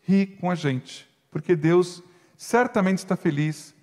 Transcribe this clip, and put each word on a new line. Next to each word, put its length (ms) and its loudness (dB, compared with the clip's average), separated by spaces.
ri 260 2
com 240 -6
a 40 -2
gente, 540 -6
porque 240 -2
Deus 480 2
certamente 640 0
está 160 -6
feliz 680 -4